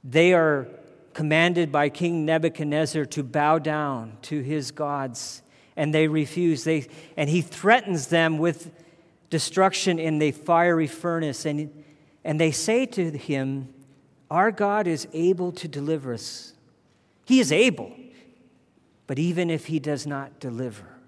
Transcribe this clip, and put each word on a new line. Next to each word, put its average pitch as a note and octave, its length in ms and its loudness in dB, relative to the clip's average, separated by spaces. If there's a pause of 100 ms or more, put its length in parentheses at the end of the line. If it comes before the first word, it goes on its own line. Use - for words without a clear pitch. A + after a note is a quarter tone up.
They D#3+ 320 6
are D3+ 320 4 (480)
commanded E3 560 2
by D3 180 2
King E3+ 380 -2
Nebuchadnezzar D#3 800 0
to D3 180 -6
bow D3+ 380 2
down C#3 600 -4
to D3+ 180 -6
his C#3 320 -4
gods, C#3+ 720 -6 (340)
and D3+ 180 0
they D#3 140 4
refuse. D#3 560 0
They, D#3 240 -2 (280)
and C#3+ 140 0
he E3+ 120 2
threatens G3+ 680 0
them D#3+ 300 2
with E3 340 -2 (580)
destruction F#3 680 0
in D#3 180 0
the D3+ 140 2
fiery E3+ 560 2
furnace, E3 580 -4
and, D3 380 -6 (400)
and D#3 160 -2
they D#3+ 100 6
say A#3+ 360 0
to F3 260 -4
him, C3+ 560 -4 (640)
"Our F#3+ 180 4
God G3+ 380 0
is D#3+ 240 -4
able F3 400 0
to - 160 -12
deliver C#3+ 440 -4
us." - 420 -12 (680)
He C4 140 6
is E3 140 4
able, E3 400 2 (1120)
but C3+ 140 -4
even E3+ 280 0
if D#3+ 180 -2
he D#3 120 -2
does D3 300 -4
not C#3 320 -10
deliver A#2 460 -8 (220)